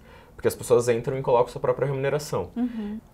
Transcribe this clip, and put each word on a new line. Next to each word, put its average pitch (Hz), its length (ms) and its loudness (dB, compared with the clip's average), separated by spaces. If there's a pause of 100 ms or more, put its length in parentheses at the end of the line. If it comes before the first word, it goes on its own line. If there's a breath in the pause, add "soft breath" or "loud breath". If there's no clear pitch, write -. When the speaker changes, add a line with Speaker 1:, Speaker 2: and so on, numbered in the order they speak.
(340 loud breath)
Speaker 1:
Porque - 140 0
as 101 60 0
pessoas 120 340 4
entram 123 300 0
e - 20 -4
colocam 123 320 2
sua 131 80 -10
própria 127 260 0
remuneração. 139 680 -2
Speaker 2:
Uhum. 226 420 -6 (160)